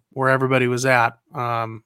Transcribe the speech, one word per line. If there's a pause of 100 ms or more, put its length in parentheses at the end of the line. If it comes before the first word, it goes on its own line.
(120)
where
everybody
was
at. (160)
Um,